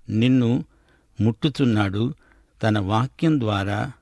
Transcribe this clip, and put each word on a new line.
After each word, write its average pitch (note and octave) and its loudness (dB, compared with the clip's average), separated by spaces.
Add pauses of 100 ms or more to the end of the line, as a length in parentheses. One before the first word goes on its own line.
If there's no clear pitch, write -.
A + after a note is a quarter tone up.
నిన్ను B2 2 (560)
ముట్టుతున్నాడు. A2+ 0 (500)
తన A2 2
వాక్యం B2 0
ద్వారా G#2 -2 (100)